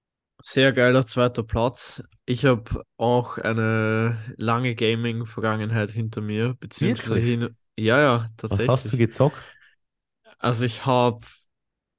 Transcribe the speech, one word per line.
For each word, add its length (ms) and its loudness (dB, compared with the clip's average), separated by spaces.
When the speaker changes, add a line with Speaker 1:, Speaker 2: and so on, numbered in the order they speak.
Speaker 1:
Sehr 300 2
geiler 340 4
zweiter 380 0
Platz. 580 -4
Ich 200 -2
hab 360 0
auch 400 0
eine 800 0
lange 380 -2
Gaming-Vergangenheit 1160 -2
hinter 300 -6
mir, 380 -2
beziehungsweise 600 -4
Speaker 2:
Wirklich? 60 0
Speaker 1:
hin-, 320 -4
ja, 240 4
ja, 280 2
Speaker 2:
Was 180 0
hast 260 2
du 40 0
Speaker 1:
tatsächlich. 0 -
Speaker 2:
gezockt? 580 0
Speaker 1:
Also 260 0
ich 200 -8
hab 380 2